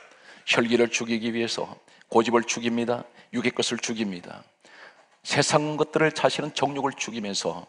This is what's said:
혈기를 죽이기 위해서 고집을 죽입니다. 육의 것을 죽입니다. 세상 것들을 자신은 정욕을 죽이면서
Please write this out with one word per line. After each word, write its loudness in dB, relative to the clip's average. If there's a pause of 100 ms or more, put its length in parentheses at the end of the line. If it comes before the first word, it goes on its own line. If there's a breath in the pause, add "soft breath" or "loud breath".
(460 loud breath)
혈기를 4
죽이기 -2
위해서 -4 (340 soft breath)
고집을 4
죽입니다. -2 (300 soft breath)
육의 0
것을 -2
죽입니다. -6 (800 soft breath)
세상 2
것들을 2
자신은 0
정욕을 -2
죽이면서 -6